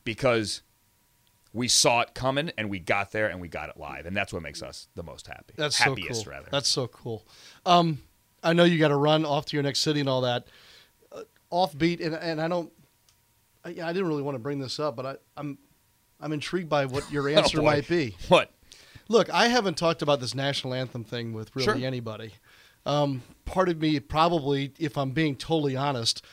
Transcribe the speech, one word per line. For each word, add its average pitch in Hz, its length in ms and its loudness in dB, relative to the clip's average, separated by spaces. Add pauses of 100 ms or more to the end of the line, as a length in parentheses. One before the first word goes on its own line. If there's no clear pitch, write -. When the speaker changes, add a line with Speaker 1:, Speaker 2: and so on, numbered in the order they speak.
Speaker 1:
because 113 580 0 (880)
we 123 160 -4
saw 120 320 4
it - 140 -4
coming, 139 440 -2
and 107 120 -4
we 98 100 -4
got 101 320 -2
there, 107 160 0
and 90 120 -6
we 87 80 -10
got 76 200 -10
it - 80 -16
live. 71 300 -12
And 95 100 -6
that's 98 160 -4
what 87 100 -6
makes 71 200 -12
us - 340 -16
the 87 80 -12
most 69 240 -18
happy. - 280 -18
Speaker 2:
That's 151 220 -2
Speaker 1:
Happiest, 120 420 0
Speaker 2:
so 107 40 -8
cool. - 80 -14
Speaker 1:
rather. 69 180 -16
Speaker 2:
That's 139 180 0
so 131 200 0
cool. - 380 -12 (380)
Um, 170 380 4 (400)
I 165 120 2
know 175 100 8
you 175 140 6
gotta 151 180 4
run 151 280 4
off 147 220 -2
to 151 100 -6
your 143 60 0
next 139 180 -2
city 147 200 0
and 139 80 0
all 131 140 2
that. 123 260 -2 (640)
Uh, - 100 -14 (300)
offbeat, 170 520 0
and, 160 120 -2
and 160 240 -4
I 160 80 -2
don't, 170 240 -4 (920)
I, 175 60 -12
I 170 220 -6
didn't 190 160 0
really 147 140 0
wanna 139 180 -4
bring 143 180 -4
this 131 220 -6
up, 147 160 -2
but 131 100 -8
I, 135 100 -8 (200)
I'm, 143 220 -10 (640)
I'm 151 120 -6
intrigued 160 360 -4
by 143 180 2
what 131 260 -4
your 139 160 0
Speaker 1:
<laughs> - 0 -
Oh, 143 60 2
Speaker 2:
answer 156 240 4
Speaker 1:
boy. 151 80 2
Speaker 2:
might 147 220 2
be. 156 280 0 (120)
Speaker 1:
What? 165 240 6 (560)
Speaker 2:
Look, 214 260 4
I 202 140 6
haven't 214 280 2
talked 165 260 0
about 147 180 4
this 117 160 -6
national 135 360 -2
anthem 127 300 -4
thing 117 300 -8
with 110 240 -10
really 139 240 0
Speaker 1:
Sure. 127 80 -4
Speaker 2:
anybody. 113 460 -8 (520)
Um, 139 380 0 (200)
part 180 240 0
of 165 120 -2
me, 156 180 2
probably, 143 800 0
if 151 180 -4
I'm 135 140 -2
being 151 240 0
totally 147 400 0
honest, 127 580 -2